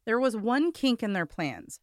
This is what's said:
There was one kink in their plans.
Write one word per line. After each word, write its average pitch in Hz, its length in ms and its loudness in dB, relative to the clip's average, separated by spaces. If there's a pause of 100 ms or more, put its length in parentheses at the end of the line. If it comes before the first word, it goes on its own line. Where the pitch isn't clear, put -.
There 226 140 2
was 254 180 2
one 262 360 2
kink 247 320 0
in 208 80 -2
their 175 140 0
plans. 135 560 -8